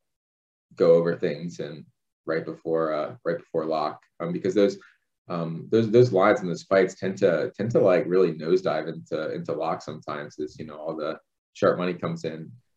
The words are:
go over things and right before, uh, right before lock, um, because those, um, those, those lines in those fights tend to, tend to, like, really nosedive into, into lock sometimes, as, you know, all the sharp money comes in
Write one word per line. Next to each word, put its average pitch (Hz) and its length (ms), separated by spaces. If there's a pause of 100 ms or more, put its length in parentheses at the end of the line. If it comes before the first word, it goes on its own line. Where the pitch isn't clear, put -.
(760)
go 85 180
over 85 200
things 82 460
and 76 240 (400)
right 80 180
before, 80 520
uh, 76 280
right 85 140
before 80 300
lock, 78 340 (180)
um, 85 140
because 90 220
those, 101 240 (500)
um, 82 420
those, 110 200
those 120 200
lines 98 300
in 92 80
those 85 140
fights 98 320
tend 95 240
to, 85 360
tend 110 180
to, 156 80
like, 92 260
really 87 260
nosedive 78 560
into, 82 460
into 85 180
lock 80 300
sometimes, 73 560
as, - 200
you 80 60
know, 76 120
all 78 200
the 78 220 (340)
sharp 92 240
money 90 160
comes 82 320
in 80 260 (260)